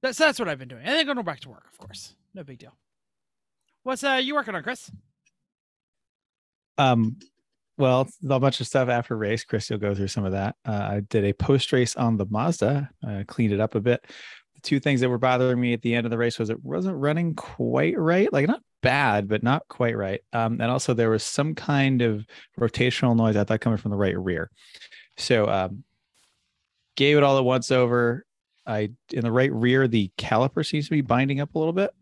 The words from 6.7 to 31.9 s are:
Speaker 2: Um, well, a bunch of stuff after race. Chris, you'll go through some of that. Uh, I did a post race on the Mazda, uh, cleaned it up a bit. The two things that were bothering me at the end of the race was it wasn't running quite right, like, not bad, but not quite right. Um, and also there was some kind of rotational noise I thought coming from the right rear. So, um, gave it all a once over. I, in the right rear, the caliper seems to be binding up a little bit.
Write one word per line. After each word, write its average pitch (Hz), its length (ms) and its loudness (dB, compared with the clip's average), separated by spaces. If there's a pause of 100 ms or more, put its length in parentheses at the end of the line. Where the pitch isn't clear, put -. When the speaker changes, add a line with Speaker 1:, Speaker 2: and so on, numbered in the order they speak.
Speaker 2:
Um, 120 400 2 (600)
well, 131 300 2 (220)
a 131 100 2
bunch 135 220 2
of 117 60 -8
stuff 131 200 2
after 120 300 -2
race. 107 260 -2
Chris, - 260 -4
you'll 107 100 -4
go 101 140 -2
through 98 140 -2
some 101 160 -4
of 95 80 -2
that. 98 240 -4 (100)
Uh, 113 60 -6 (200)
I 101 100 -2
did 101 240 0
a 101 80 2
post - 400 2
race 123 240 0
on 117 180 0
the 101 100 -2
Mazda, 135 640 -2 (160)
uh, 101 220 -6
cleaned 113 240 0
it 101 80 0
up 110 160 -2
a 107 60 0
bit. 120 240 0 (500)
The - 60 -20
two - 180 0
things 135 220 0
that 127 80 2
were 123 80 -2
bothering 127 420 2
me 120 140 0
at 113 80 -4
the 117 120 0
end 117 120 0
of 117 60 -4
the 117 60 -4
race 117 220 -2
was 110 100 -2
it 113 140 -6
wasn't 170 320 -6
running 156 400 -2
quite 131 640 -2
right, 175 340 2
like, 143 160 2
not 254 140 -2 (200)
bad, 123 480 2
but 107 140 0
not 131 260 2
quite 117 260 -2
right. 101 260 -4 (120)
Um, 113 260 -2
and 117 100 0
also 127 240 0
there 113 160 2
was 110 140 0
some 147 320 -4
kind 135 460 2
of 110 240 0 (340)
rotational 120 560 2
noise 113 220 4
I 101 80 2
thought 110 160 -2
coming 110 160 0
from 101 140 -4
the 101 60 -2
right 95 200 0
rear. 90 340 -4 (680)
So, 110 300 2
um, 98 360 -2 (1120)
gave 143 200 6
it 143 60 6
all 139 140 6
a 135 60 2
once 127 280 0
over. 120 540 2 (400)
I, 107 260 -4 (200)
in - 100 -4
the 117 100 0
right 127 220 2
rear, 123 340 4
the 110 300 2
caliper 131 480 0
seems 151 200 -4
to - 60 -6
be 151 100 2
binding 135 380 0
up 147 160 -6
a 160 40 -2
little 160 140 0
bit. 196 180 -2 (100)